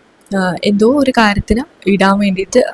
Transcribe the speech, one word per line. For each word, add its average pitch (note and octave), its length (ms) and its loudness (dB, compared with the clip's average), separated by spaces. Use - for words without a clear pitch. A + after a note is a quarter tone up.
ആ, - 20 -2
എന്തോ G#3 180 2
ഒരു B3+ 180 -2
കാര്യത്തിന് G#3+ 440 0
ഇടാൻ G3 200 2
വേണ്ടിയിട്ട് F#3+ 360 -2